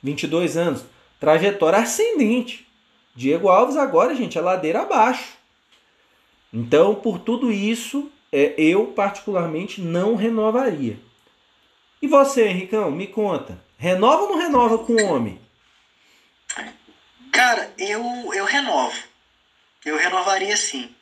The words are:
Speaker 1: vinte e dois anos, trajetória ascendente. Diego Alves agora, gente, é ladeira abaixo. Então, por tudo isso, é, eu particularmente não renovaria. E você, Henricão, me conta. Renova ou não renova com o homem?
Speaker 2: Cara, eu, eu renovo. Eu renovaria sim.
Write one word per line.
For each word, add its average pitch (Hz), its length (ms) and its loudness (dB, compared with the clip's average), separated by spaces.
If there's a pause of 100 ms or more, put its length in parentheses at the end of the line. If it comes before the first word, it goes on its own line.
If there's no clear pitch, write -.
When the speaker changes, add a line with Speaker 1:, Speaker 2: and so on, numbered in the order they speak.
Speaker 1:
vinte 143 200 -6
e 165 40 -4
dois 165 300 -2
anos, 170 260 -2 (360)
trajetória 165 600 4
ascendente. 247 880 0 (480)
Diego 147 340 0
Alves 220 280 4
agora, 185 360 2
gente, 220 240 -4
é 160 40 -2
ladeira 180 400 0
abaixo. 254 540 0 (1160)
Então, 143 420 4
por 202 240 -4
tudo 240 320 -2
isso, 226 600 -4 (200)
é, 143 260 2
eu 175 300 2
particularmente 190 920 -4
não 180 340 -2
renovaria. 214 840 -2 (1000)
E 294 60 -4
você, 269 400 4
Henricão, 185 440 -2
me 175 160 -8
conta. 190 500 -4 (200)
Renova 214 460 2
ou 403 60 -4
não 381 80 -2
renova 247 400 2
com 226 160 -2
o 220 120 2
homem? 120 340 -2 (1900)
Speaker 2:
Cara, 240 460 0
eu, 208 260 -6 (300)
eu 196 120 -4
renovo. 247 520 -2 (840)
Eu 294 140 -4
renovaria 359 580 0
sim. - 460 -6